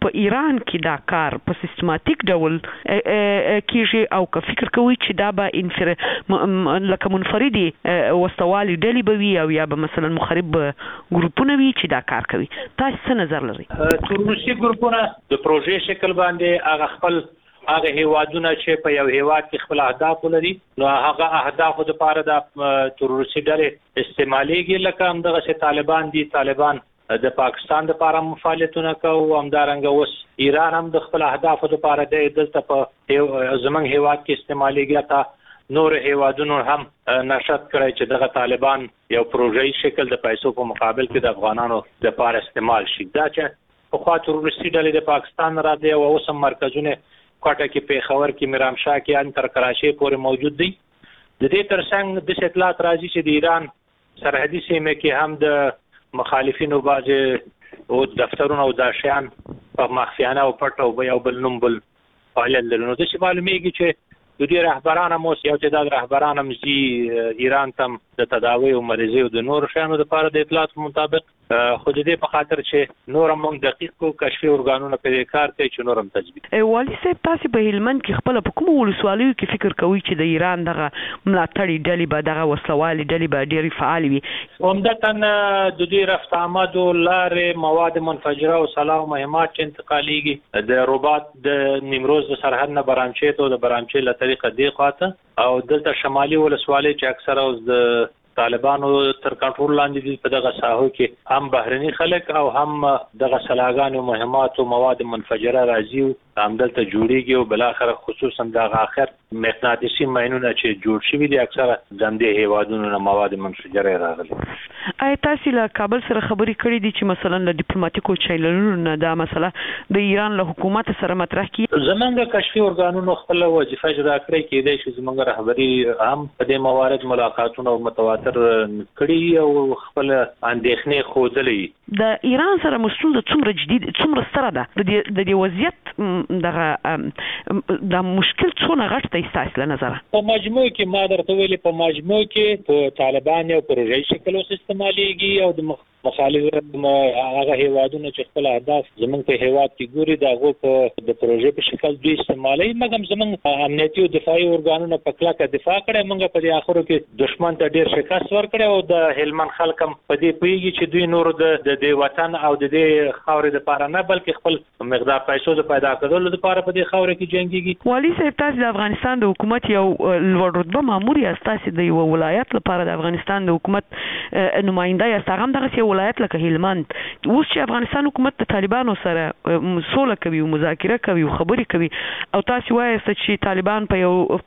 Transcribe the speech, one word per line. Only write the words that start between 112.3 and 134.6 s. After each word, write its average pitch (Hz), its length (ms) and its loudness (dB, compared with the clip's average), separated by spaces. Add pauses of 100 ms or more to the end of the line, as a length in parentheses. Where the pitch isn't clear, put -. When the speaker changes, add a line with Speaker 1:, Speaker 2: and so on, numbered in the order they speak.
Speaker 2:
نه 101 80 -2
مواد 98 360 0
منفجره 98 640 -2
راغلي. 82 340 -4 (680)
Speaker 1:
آیا 277 160 0
تاسې 294 320 -2
له 240 200 2
کابل 214 420 -2
سره 220 120 0
خبرې 214 420 -2
کړې 233 200 2
دي 214 80 0
چې - 120 -4
مثلاً 185 420 0
له 175 80 2
ډیپلوماتیکو 175 640 -2
چینلونو 175 600 0 (140)
نه 156 80 -2
دا 160 180 0
مسله 170 380 -2 (380)
د 190 60 2
ایران 208 400 0
له 190 60 0
حکومت 190 480 -2 (100)
سره 180 140 -2
مطرح 190 320 -4
کړي؟ 226 200 -4 (220)
Speaker 2:
زموږ 240 460 0
کشفي 214 260 0
ارګانونو 180 640 0
خپله 175 240 2
وظیفه 160 420 2
اجرا 143 300 0
کړې، 160 220 -2 (100)
کېدای 139 340 2
شي 131 60 -6
زموږ 131 260 -6 (140)
رهبري 120 400 0 (300)
هم 143 280 0 (100)
په 127 60 0
دې 135 120 2 (100)
موارد 131 380 2
ملاقاتونه 120 640 0
او 117 80 2
متواتر 113 440 0 (800)
کړي 165 380 4
او 143 360 4
خپله 135 540 0 (240)
اندېښنې 123 480 0 (100)
ښودلې. 127 520 0 (400)
Speaker 1:
د - 0 - (280)
ایران 339 320 2
سره 285 140 0
مو 226 120 0
ستونزه 285 320 0
څومره 262 300 0 (120)
جدي، 190 160 2 (240)
څومره 294 280 2
ستره 262 200 0
ده؟ 131 160 -4 (100)